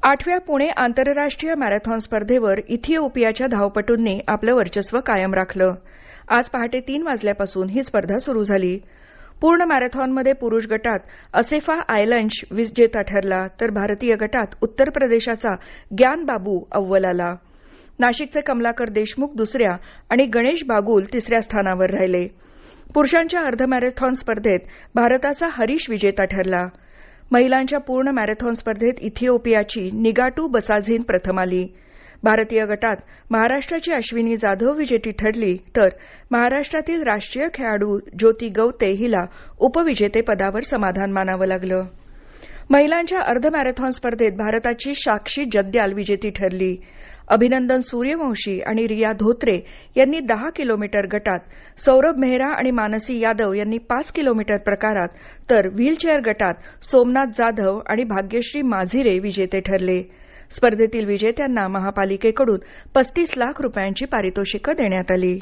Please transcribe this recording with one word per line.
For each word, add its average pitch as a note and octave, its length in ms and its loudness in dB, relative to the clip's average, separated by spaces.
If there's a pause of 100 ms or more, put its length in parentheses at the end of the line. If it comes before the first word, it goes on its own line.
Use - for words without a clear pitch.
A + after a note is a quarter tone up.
आठव्या E4 380 2
पुणे D4+ 280 0
आंतरराष्ट्रीय C#4 840 0
मॅरेथॉन A3+ 440 -2
स्पर्धेवर G#3+ 680 0
इथिओपियाच्या B3 760 -2
धावपटूंनी G#3+ 800 0
आपलं A3 260 2
वर्चस्व G#3 460 0
कायम F#3+ 340 0
राखलं. F#3 400 0 (540)
आज A#3+ 200 2
पहाटे A#3+ 320 -4
तीन C4+ 220 -4
वाजल्यापासून G3+ 680 -2
ही A3+ 140 -2
स्पर्धा G3+ 360 -2
सुरू A#3+ 260 -2
झाली. F#3+ 340 0 (640)
पूर्ण E4+ 220 6
मॅरेथॉनमध्ये C4 720 0
पुरुष A3+ 340 0
गटात A3 320 -2 (360)
असेफा D4+ 400 0 (140)
आयलंश A3 640 0
विजेता A3+ 520 2
ठरला, F#3+ 440 -2 (140)
तर A3+ 100 0
भारतीय G#3 440 0
गटात G#3+ 320 -2 (140)
उत्तर C4+ 300 2
प्रदेशाचा A#3 600 0 (480)
ग्यान C#4+ 260 4
बाबू G3+ 360 -2 (120)
अव्वल F#3+ 320 2
आला. F3 300 -2 (640)
नाशिकचे B3 420 0
कमलाकर A#3 480 -2
देशमुख G#3+ 460 -4
दुसऱ्या A3 420 0 (340)
आणि B3 160 4
गणेश B3 380 0
बागुल G#3+ 480 2
तिसऱ्या A#3 300 0
स्थानावर F#3+ 480 0
राहिले. F#3 380 0 (680)
पुरुषांच्या E4 460 2
अर्ध C4 220 -2
मॅरेथॉन B3+ 500 0
स्पर्धेत G#3+ 480 0 (340)
भारताचा C4 560 2
हरीश A#3+ 400 -2
विजेता G3+ 340 0
ठरला. F#3 420 -2 (640)
महिलांच्या C4 500 2
पूर्ण C4+ 280 -2
मॅरेथॉन A3+ 440 -2
स्पर्धेत A3+ 460 -2
इथिओपियाची A3+ 960 0
निगाटू B3 520 0
बसाझिन A3 560 0
प्रथम F#3 380 0
आली. F#3 280 -2 (540)
भारतीय A3 440 2
गटात G#3 300 -2 (340)
महाराष्ट्राची C4+ 640 0
अश्विनी A#3 440 -2
जाधव A3 360 0
विजेती B3+ 380 -2
ठरली, G#3+ 460 -2 (200)
तर G#3 120 6 (420)
महाराष्ट्रातील C#4+ 720 0
राष्ट्रीय B3 520 -2
खेळाडू G#3 440 -2 (200)
ज्योती A3+ 300 2
गवते A3 380 0
हिला G3 400 0 (320)
उपविजेतेपदावर A3 1040 0
समाधान G3 500 -2
मानावं F#3+ 340 -2
लागलं. F#3 380 -2 (880)
महिलांच्या E4 500 4
अर्ध A#3+ 260 0
मॅरेथॉन C4 440 0
स्पर्धेत A#3 420 0
भारताची A3+ 600 -2
साक्षी C#4 580 -2
जद्याल G3+ 400 2
विजेती G3+ 380 -2
ठरली. F#3 460 -2 (520)
अभिनंदन B3+ 520 4
सूर्यवंशी B3 800 -4
आणि A3 280 -2
रिया G#3+ 240 0
धोत्रे G#3+ 480 0 (360)
यांनी C4+ 240 4
दहा A#3 300 -2
किलोमीटर G#3 600 -2
गटात, G#3 260 -2 (400)
सौरभ C#4 380 6
मेहरा B3+ 320 0
आणि C4 220 -2
मानसी A3 480 -2
यादव A3 340 0
यांनी G#3 260 -2
पाच B3 340 -4
किलोमीटर A3 440 0
प्रकारात, G3+ 520 0 (420)
तर G3+ 180 4
व्हीलचेअर D4 580 0
गटात G#3 280 0 (280)
सोमनाथ B3+ 440 4
जाधव A3 600 0
आणि A3 180 0
भाग्यश्री A3 580 -4
माझिरे G#3 560 2
विजेते F#3+ 420 -2
ठरले. F#3 420 0 (480)
स्पर्धेतील A3 560 2
विजेत्यांना A3 600 0
महापालिकेकडून G3 880 0 (360)
पस्तीस C#4 440 2
लाख B3+ 240 -2
रुपयांची G3+ 420 -4
पारितोषिकं G#3 680 -2
देण्यात F#3 380 0
आली. F#3 320 0